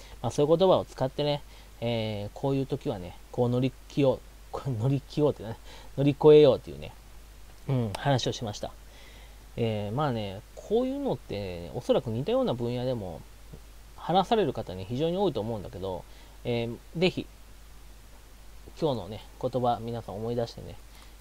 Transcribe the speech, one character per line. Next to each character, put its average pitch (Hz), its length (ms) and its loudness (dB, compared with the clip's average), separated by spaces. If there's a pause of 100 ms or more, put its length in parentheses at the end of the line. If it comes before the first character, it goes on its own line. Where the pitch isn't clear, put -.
(220)
ま 120 80 -2
あ、 - 20 -2
そ - 120 2
う 147 60 4
い 160 40 6
う 170 40 8
言 190 100 6
葉 170 100 8
を 101 80 0
使 - 180 -6
っ 131 60 2
て 147 140 -4
ね、 147 180 0 (400)
え 110 460 -2
ー、 - 60 -16
こ - 160 -2
う 139 60 2
い 135 60 2
う 131 40 -2
時 139 240 -4
は 107 100 -4
ね、 87 180 -12 (140)
こ 123 140 2
う 120 40 2
乗 123 100 2
り 131 120 2 (180)
切 - 120 0
よ 135 120 6
う、 - 60 -6 (320)
こ - 160 -8
う - 40 0
乗 117 180 2
り 135 120 2
切 - 200 -4
よ 147 80 6
う - 20 4
っ - 40 -2
て - 80 -12
ね、 107 140 -8 (400)
乗 135 60 4
り 143 80 6
越 151 240 10
え 151 60 12
よ 131 140 10
う - 20 2
っ - 20 -12
て - 120 -12
い - 20 -10
う 69 60 -12
ね、 76 140 -12 (760)
う 139 60 0
ん、 117 200 0
話 - 340 0
を 123 40 0
し - 120 -6
ま 104 100 -4
し - 60 -12
た。 - 120 -8 (840)
え 107 340 -2
ー、 110 40 -4
ま 151 100 0
あ 139 60 0
ね、 104 300 -4 (140)
こ - 280 0
う 262 40 -2
い 269 80 -4
う 285 60 -6
の 254 120 -2
っ 131 40 -4
て、 90 580 -8
お 120 60 -6
そ 254 120 2
ら 208 80 2
く - 80 -6
似 113 160 -2
た 214 60 -2
よ 262 100 2
う 254 40 0
な 170 80 0
分 120 220 -4
野 123 100 -4
で 131 80 0
も 92 280 -8 (760)
話 180 300 2
さ 240 80 2
れ 208 100 4
る 127 80 0
方 107 200 -8
ね、 92 140 -10
非 123 100 -4
常 156 120 0
に 175 80 -2
多 196 120 2
い 139 40 0
と 113 80 -2
思 113 140 -4
う 107 40 -6
ん 90 40 -8
だ 82 60 -12
け - 80 -12
ど、 90 260 -6 (400)
え 120 220 0
ー、 120 340 -8
ぜ 180 100 4
ひ、 - 180 -4 (1500)
今 147 160 0
日 110 60 -4
の 87 80 -10
ね、 107 120 -10 (200)
言 127 200 -2
葉、 120 200 2
皆 117 200 -6
さ 104 100 -10
ん 92 40 -8
思 110 160 -4
い 120 40 -2
出 117 120 0
し - 60 -14
て - 80 -12
ね、 - 140 -12 (460)